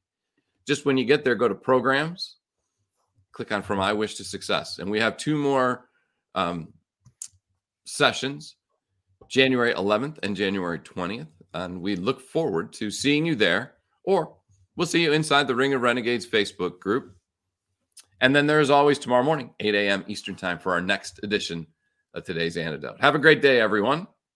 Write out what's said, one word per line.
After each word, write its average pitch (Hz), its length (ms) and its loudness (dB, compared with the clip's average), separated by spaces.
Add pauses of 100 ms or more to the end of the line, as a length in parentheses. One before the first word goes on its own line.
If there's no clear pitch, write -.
(680)
Just 143 200 -2
when 139 100 4
you 131 80 0
get 147 200 2
there, 123 100 4
go 110 140 2
to 98 60 0
programs, 135 840 0 (960)
click - 180 -10
on 104 120 -2
From 101 180 -2
I 98 120 2
Wish 107 240 -2
to 98 80 -14
Success. - 540 -6
And 90 120 -6
we 107 100 0
have 113 160 0
two 151 200 -4
more, 135 520 0 (460)
um, 87 380 -4 (1120)
sessions, 143 720 -2 (720)
January 127 440 4
eleventh 107 500 0
and 98 140 -4
January 92 420 -2
twentieth. 104 500 -8 (240)
And 90 300 -8
we 101 140 -2
look 90 240 -2
forward 113 540 -4
to 107 160 -8
seeing 151 360 0
you 165 80 0
there, 104 400 0 (300)
or 180 320 0 (400)
we'll 170 100 -2
see 165 160 0
you 156 100 2
inside 147 360 2
the 127 80 2
Ring 139 180 2
of 123 80 0
Renegades 120 440 0
Facebook 95 540 -2
group. - 360 -4 (1040)
And 131 160 4
then 147 100 4
there 151 140 4
is 139 100 4
always 143 300 4
tomorrow 123 240 2
morning, 143 340 -2
eight 104 160 0
A 101 140 2
M 98 180 0
Eastern 98 300 -10
Time 87 240 -6
for 92 120 -2
our 87 80 0
next 95 440 -4
edition 87 420 -4 (480)
of 85 80 -12
Today's 85 340 -6
Antidote. 73 440 -8
Have 139 160 2
a - 20 0
great 147 240 4
day, 131 180 6
everyone. 110 460 0 (300)